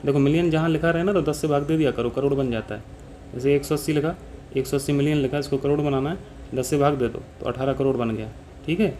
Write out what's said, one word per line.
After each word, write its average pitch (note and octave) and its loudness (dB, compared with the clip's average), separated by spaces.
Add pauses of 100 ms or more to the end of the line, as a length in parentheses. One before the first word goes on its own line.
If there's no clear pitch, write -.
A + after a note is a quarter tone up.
देखो, C#3+ 4
मिलियन D#3+ 4
जहाँ D#3+ 2
लिखा D#3+ 2
रहे E3 2
ना, G3+ 2
तो F3+ 4
दस D3 0
से D#3+ -2
भाग C#3+ 2
दे D#3+ 2
दिया D3 4
करो, A#2+ 0
करोड़ C#3 0
बन C3+ 0
जाता A2 -4
है। A2 -12 (500)
जैसे C3+ 2
एक C#3+ 0
सौ D#3 0
अस्सी D3+ -2
लिखा, D3+ 0 (420)
एक C3 0
सौ C#3+ -2
अस्सी C#3 0
मिलियन D3 2
लिखा, C#3 0
इसको C#3 -2
करोड़ C#3+ 0
बनाना C#3 0
है, F#3 -4 (380)
दस B2+ 0
से D3+ 0
भाग C#3+ 4
दे C3 0
दो, - -6 (200)
तो - -8
अठारह C3 -2
करोड़ C3+ 2
बन A#2 0
गया, A2 -6 (340)
ठीक E3+ -2
है। G3+ 2